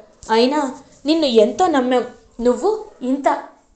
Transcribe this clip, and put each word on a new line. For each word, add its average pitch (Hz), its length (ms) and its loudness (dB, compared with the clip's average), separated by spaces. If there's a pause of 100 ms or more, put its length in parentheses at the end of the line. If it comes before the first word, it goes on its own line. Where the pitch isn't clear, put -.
(300)
అయినా 262 420 0 (320)
నిన్ను 320 200 0
ఎంతో 233 420 2
నమ్మాం, 254 380 0 (360)
నువ్వు 285 440 0 (160)
ఇంత, 277 360 -2 (380)